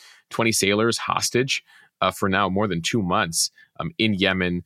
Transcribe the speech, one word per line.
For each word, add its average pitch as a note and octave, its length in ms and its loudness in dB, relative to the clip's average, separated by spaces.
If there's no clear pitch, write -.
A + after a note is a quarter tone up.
twenty A2+ 240 0
sailors G#2 460 2
hostage, - 680 -2
uh, F#2 120 2
for - 160 -2
now F#2+ 200 2
more G2 200 0
than E2+ 120 -2
two G#2+ 220 -2
months, F2+ 480 0
um, E2 180 -6
in A2 160 2
Yemen, F#2 520 2